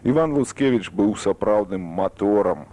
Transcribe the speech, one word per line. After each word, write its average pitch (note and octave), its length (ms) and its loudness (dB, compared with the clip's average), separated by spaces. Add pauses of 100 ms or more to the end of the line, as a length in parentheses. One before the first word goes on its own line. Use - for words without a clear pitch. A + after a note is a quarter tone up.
Іван D3+ 320 0
Луцкевіч B2+ 560 0
быў G2+ 240 0
сапраўдным G2+ 720 -2
маторам, F#2 880 0